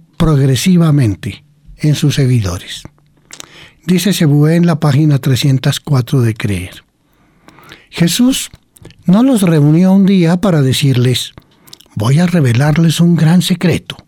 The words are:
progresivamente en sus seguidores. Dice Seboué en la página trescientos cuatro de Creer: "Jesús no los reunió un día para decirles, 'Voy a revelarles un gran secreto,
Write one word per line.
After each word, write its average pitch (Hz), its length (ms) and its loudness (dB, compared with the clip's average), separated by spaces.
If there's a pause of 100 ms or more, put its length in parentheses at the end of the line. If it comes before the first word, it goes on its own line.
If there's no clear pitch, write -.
(160)
progresivamente 147 1300 0 (320)
en 147 200 -2
sus 143 200 -2
seguidores. 120 680 -4 (1040)
Dice 180 280 0
Seboué 151 420 2
en 170 120 2
la 170 120 0
página 147 380 2
trescientos 135 640 -2
cuatro 131 420 -2
de 113 140 -2
Creer: 92 480 -8 (1080)
"Jesús 240 640 -2 (540)
no 196 180 2
los 262 180 0
reunió 165 500 2
un 196 140 4
día 180 340 2
para 170 220 0
decirles, 127 720 -2 (640)
'Voy 127 240 0
a 180 80 2
revelarles 151 720 0
un 170 160 2
gran 160 260 2
secreto, - 560 -4 (100)